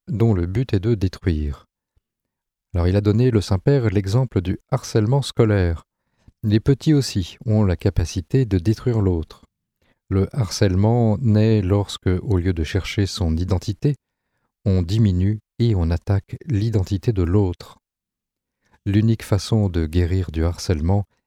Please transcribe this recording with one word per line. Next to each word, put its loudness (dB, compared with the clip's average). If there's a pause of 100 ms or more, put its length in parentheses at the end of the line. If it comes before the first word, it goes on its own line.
dont 2
le 0
but -2
est 0
de 0
détruire. -2 (1080)
Alors 0
il 2
a 2
donné, 2
le 2
Saint-Père, 0
l'exemple 0
du -4 (120)
harcèlement 0
scolaire. 0 (580)
Les 2
petits 2
aussi -2
ont 2
la 2
capacité -2
de 0
détruire 0
l'autre. -2 (640)
Le 0
harcèlement 2
naît 2
lorsque, -2 (140)
au 0
lieu 0
de -4
chercher -2
son -2
identité, -2 (720)
on 2
diminue 2 (220)
et 2
on 0
attaque -2 (100)
l'identité -2
de -2
l'autre. -2 (1080)
L'unique 2
façon 0
de -2
guérir -2
du -2
harcèlement -2 (220)